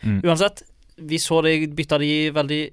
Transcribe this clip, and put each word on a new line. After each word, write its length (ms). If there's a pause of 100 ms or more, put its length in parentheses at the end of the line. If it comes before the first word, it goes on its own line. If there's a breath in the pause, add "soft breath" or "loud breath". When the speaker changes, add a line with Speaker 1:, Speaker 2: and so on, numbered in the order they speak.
Speaker 1:
Mm. 200
Speaker 2:
Uansett, 400 (360)
vi 180
så 260
det, 320
bytta 240
de 320
veldig 420